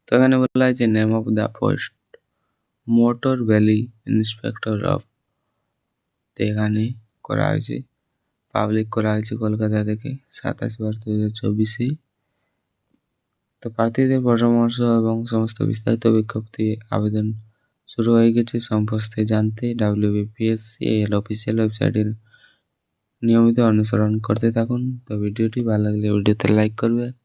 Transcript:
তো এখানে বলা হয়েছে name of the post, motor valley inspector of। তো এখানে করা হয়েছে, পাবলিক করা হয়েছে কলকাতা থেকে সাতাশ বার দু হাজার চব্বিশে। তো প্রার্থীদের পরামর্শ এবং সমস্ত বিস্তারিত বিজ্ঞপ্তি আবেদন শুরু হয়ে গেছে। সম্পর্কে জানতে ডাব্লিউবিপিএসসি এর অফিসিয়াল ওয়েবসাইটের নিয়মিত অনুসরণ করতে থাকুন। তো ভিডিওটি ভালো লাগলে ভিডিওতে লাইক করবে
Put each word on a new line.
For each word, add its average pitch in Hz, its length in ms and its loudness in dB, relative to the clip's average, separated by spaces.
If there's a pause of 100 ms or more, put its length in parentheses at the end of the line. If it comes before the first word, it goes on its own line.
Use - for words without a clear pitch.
তো - 100 -6
এখানে 131 260 4
বলা 127 280 2
হয়েছে 123 220 2
name 110 240 2
of 113 160 -2
the 107 220 0
post, 104 420 -2 (960)
motor 120 500 2
valley 107 540 2 (120)
inspector 110 840 -2
of। 95 200 0 (1300)
তো 107 60 -2
এখানে 107 520 0 (260)
করা 107 260 0
হয়েছে, 110 360 -4 (720)
পাবলিক 107 340 0
করা 107 220 -2
হয়েছে 110 240 -4
কলকাতা 107 500 -2
থেকে 110 320 -6 (120)
সাতাশ - 480 -8
বার 110 160 -6
দু 110 160 -12
হাজার 107 220 -2
চব্বিশে। 110 680 -4 (1700)
তো 117 60 -6
প্রার্থীদের 127 520 0
পরামর্শ 117 600 2 (140)
এবং 113 300 0
সমস্ত 113 360 -2
বিস্তারিত 110 460 0
বিজ্ঞপ্তি 110 680 0 (120)
আবেদন 107 440 0 (560)
শুরু 113 220 0
হয়ে 117 220 6
গেছে। 117 260 -2
সম্পর্কে 107 680 -2
জানতে 110 500 0
ডাব্লিউবিপিএসসি 107 1120 -2
এর 104 240 0
অফিসিয়াল 107 440 -2
ওয়েবসাইটের 110 580 -2 (1040)
নিয়মিত 117 380 4
অনুসরণ 107 600 2
করতে 113 320 0
থাকুন। 123 480 -4
তো 107 180 -8
ভিডিওটি 110 440 -2
ভালো 107 220 0
লাগলে 107 280 0
ভিডিওতে 107 420 2
লাইক 107 220 2
করবে 120 380 -2 (120)